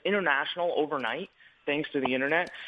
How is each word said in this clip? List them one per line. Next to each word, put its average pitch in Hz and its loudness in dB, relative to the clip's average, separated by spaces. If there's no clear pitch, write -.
international 170 2
overnight, 143 0
thanks 143 0
to 143 0
the 127 0
internet. 147 0